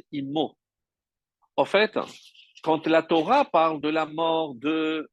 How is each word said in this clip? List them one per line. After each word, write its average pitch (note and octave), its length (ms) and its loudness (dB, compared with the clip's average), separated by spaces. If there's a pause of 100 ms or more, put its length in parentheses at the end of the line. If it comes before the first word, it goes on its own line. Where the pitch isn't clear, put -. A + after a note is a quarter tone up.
(120)
imo. C#3 460 -6 (1000)
En C#3 100 4
fait, G#3 320 2 (680)
quand D#3+ 240 0
la D#3+ 140 4
Torah F3+ 440 2
parle D#3+ 340 0
de D3 100 -4
la D#3+ 160 -2
mort D#3+ 500 -2
de D#3 580 -4